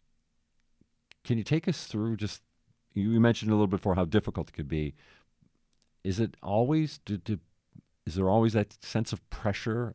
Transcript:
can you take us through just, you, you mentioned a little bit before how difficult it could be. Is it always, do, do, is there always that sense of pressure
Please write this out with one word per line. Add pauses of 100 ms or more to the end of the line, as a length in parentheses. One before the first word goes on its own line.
(1200)
can
you
take
us
through
just, (500)
you,
you
mentioned
a
little
bit
before
how
difficult
it
could
be. (1120)
Is
it
always,
do,
do, (680)
is
there
always
that
sense
of
pressure